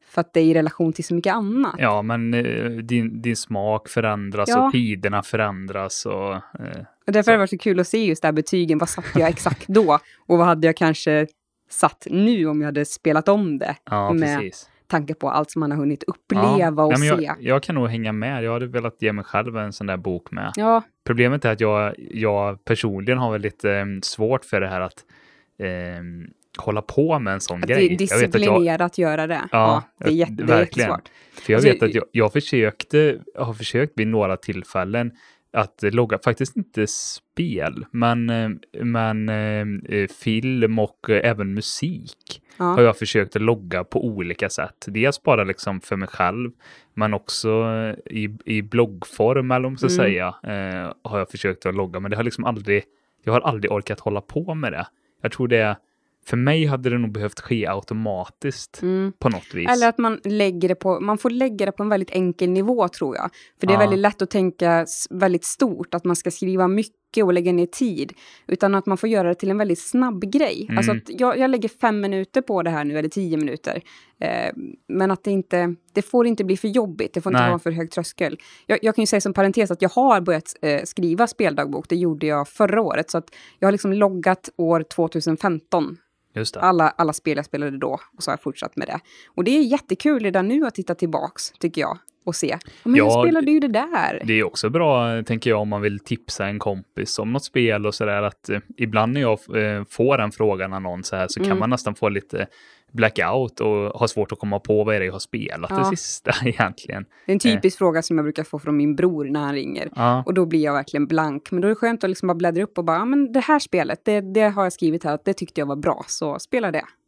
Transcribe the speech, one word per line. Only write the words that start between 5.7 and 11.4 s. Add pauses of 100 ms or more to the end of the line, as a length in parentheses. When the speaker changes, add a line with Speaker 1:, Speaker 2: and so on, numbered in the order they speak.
Speaker 2:
och,
eh, (680)
Speaker 1:
Och
därför
Speaker 2:
så.
Speaker 1:
har
det
varit
så
kul
att
se
just
det
här
betygen.
Vad
satte
jag
exakt
då? (140)
Speaker 2:
<laughs>
Speaker 1:
Och
vad
hade
jag
kanske (420)